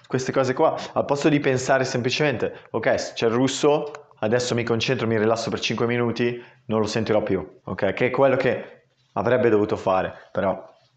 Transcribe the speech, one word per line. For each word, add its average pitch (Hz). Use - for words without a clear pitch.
Queste 131
cose 131
qua, 151
al 113
posto 143
di 147
pensare 131
semplicemente, 127
"Ok, 117
s-, -
c'è -
il 113
russo, 143
adesso 117
mi 117
concentro, 113
mi 113
rilasso 110
per 104
cinque 117
minuti, 120
non 110
lo 104
sentirò 107
più", -
ok? 95
Che 127
è 120
quello 135
che -
avrebbe 120
dovuto 104
fare, 92
però 95